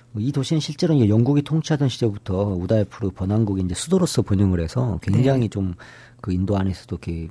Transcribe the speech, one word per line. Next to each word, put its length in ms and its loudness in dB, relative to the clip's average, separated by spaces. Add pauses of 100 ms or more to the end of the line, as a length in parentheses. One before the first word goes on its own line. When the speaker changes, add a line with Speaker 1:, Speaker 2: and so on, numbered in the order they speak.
(180)
Speaker 1:
이 140 -2
도시는 300 0
실제로 320 -2
이제 160 6
영국이 320 4
통치하던 480 0
시절부터 680 -2
우다이푸르 560 0
번왕국의 540 0
이제 100 -4
수도로서 460 0
번영을 400 2
해서 400 -4
굉장히 400 2
Speaker 2:
네. 80 0
Speaker 1:
좀 240 -4 (500)
그 80 -4
인도 260 0
안에서도 440 -4
이렇게 300 -8